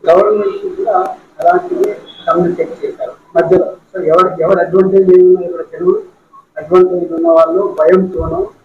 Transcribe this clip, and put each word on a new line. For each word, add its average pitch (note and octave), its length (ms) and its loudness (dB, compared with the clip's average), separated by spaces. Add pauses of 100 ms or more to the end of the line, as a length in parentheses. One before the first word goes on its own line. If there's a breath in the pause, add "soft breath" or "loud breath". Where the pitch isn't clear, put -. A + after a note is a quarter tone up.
(100)
గవర్నమెంట్ G3+ 640 0
కూడా - 400 -2 (240)
అలాంటివి F3+ 560 0 (320)
కమ్యూనికేట్ E3 560 -2
చేశారు - 280 -8 (240)
మధ్యలో. E3 280 2
So, - 380 -10
ఎవరు, D#3+ 400 0
ఎవరు F3+ 160 2
అడ్వాంటేజ్ F#3 600 4
ఏమున్నా F3+ 220 6
ఇక్కడ E3+ 200 -8
తెలుగు F3+ 420 -4 (540)
అడ్వాంటేజ్ F3 560 -4
ఉన్న E3 160 -2
వాళ్ళు E3 520 0
భయంతోనో F#3 720 -2 (140)